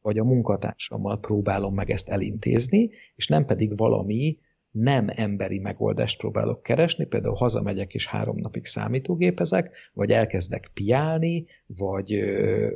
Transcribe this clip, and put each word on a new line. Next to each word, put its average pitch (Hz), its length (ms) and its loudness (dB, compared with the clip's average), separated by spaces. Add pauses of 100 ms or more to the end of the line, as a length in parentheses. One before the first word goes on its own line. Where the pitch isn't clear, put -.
vagy 107 180 -2
a 110 60 2
munkatársammal 104 960 0
próbálom 98 540 0
meg 98 160 -2
ezt - 180 -2
elintézni, 117 800 2 (240)
és - 120 -6
nem 147 180 4
pedig 104 320 0
valami 110 600 2 (320)
nem 117 380 2
emberi 98 500 -2
megoldást 107 600 -2
próbálok 107 440 -2
keresni, 160 420 2
például 107 300 -2
hazamegyek 101 600 -2
és - 120 -4
három 107 300 -4
napig 110 280 -8
számítógépezek, 170 1300 0
vagy 104 200 0
elkezdek 107 600 0
piálni, 160 680 0 (220)
vagy, 98 460 -4
ö, 104 640 0